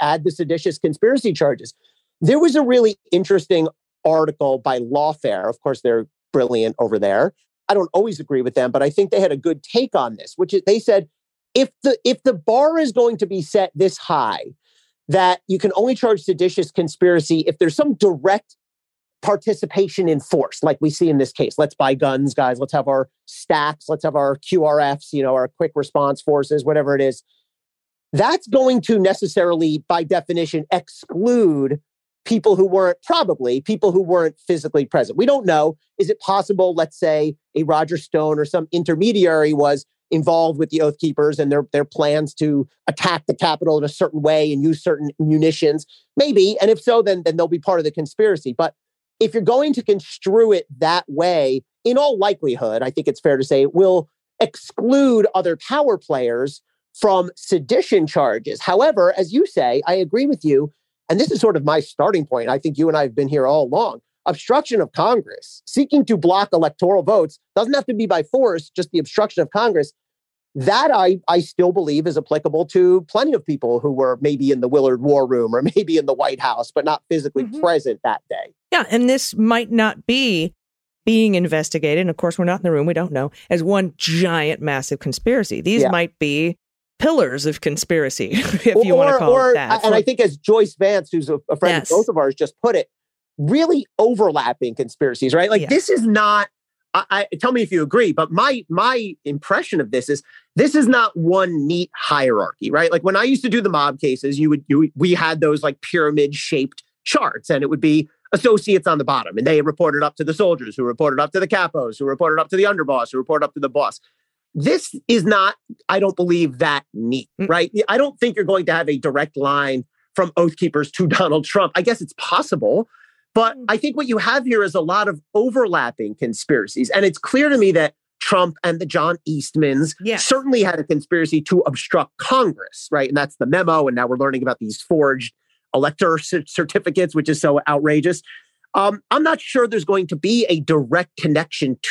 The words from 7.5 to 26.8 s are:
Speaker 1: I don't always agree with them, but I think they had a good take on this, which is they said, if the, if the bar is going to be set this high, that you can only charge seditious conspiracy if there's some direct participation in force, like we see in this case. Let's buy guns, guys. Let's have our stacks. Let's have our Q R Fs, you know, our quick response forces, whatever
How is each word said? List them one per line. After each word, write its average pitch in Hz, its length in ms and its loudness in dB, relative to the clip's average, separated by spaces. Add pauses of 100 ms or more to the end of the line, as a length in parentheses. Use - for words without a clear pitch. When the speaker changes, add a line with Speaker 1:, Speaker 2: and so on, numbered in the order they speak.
Speaker 1:
I 202 60 0
don't 185 180 0
always 190 280 -2
agree 135 220 -2
with 120 120 -4
them, 127 160 0
but 135 120 0
I 143 80 2
think 196 200 0
they 202 100 0
had 175 120 2
a 143 40 -2
good 156 260 -4
take 240 320 -4
on 120 220 -2
this, - 200 -20
which 185 180 -2
is 185 120 0
they 208 120 2
said, 196 300 0 (460)
if 262 160 2 (120)
the, 254 220 2
if 247 180 0
the 254 120 2
bar 269 440 2
is 277 140 0
going 233 260 2
to 208 80 -2
be 185 160 -6
set 190 320 0
this 180 240 0
high, 107 560 -4 (540)
that 180 380 2
you 185 120 -2
can 196 180 0
only 233 180 2
charge 214 280 0
seditious 180 500 -2
conspiracy 170 760 2
if 165 120 -2
there's 165 160 2
some 294 200 0
direct 190 640 0 (640)
participation 196 880 -2
in 151 100 0
force, - 460 -2
like 147 160 2
we 151 100 2
see 165 180 0
in 143 100 2
this 135 140 0
case. - 240 -4
Let's 151 180 -2
buy 135 200 0
guns, 135 400 0
guys. 127 240 0
Let's 139 140 -6
have 139 160 -2
our 135 200 0 (180)
stacks. 151 640 -4
Let's 156 140 -4
have 151 140 -2
our 139 200 0
Q 165 280 -2
R 151 160 2
Fs, 143 320 -4
you 143 100 -2
know, 131 120 0
our 127 140 0
quick 160 280 -6
response 143 440 -2
forces, 143 440 0
whatever 143 320 0